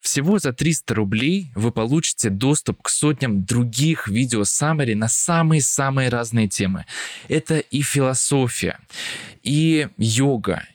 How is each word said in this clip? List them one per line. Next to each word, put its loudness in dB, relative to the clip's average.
Всего 2
за -2
триста -2
рублей 0
вы 0
получите 0
доступ 0
к -6
сотням 0
других 0
видео 0
саммари 0
на 0
самые-самые 2
разные 2
темы. -2
Это 0
и -4
философия, 0
и 2
йога 0